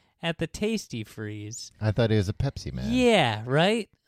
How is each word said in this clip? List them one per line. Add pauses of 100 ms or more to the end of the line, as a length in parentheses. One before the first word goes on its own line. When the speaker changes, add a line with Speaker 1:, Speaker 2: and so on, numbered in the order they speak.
(220)
Speaker 1:
at
the
Tasty
Freeze. (100)
Speaker 2:
I
thought
he
was
a
Pepsi
man.
Speaker 1:
Yeah,
right? (180)